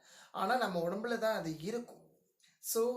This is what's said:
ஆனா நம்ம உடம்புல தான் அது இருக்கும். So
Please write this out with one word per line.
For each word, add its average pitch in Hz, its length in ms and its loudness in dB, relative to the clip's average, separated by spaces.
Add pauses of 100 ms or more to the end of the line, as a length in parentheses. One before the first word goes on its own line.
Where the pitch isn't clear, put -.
(400)
ஆனா 202 240 4
நம்ம 180 240 0
உடம்புல 220 380 0
தான் 220 140 2
அது 160 120 -4 (180)
இருக்கும். 240 340 -8 (600)
So - 160 0 (160)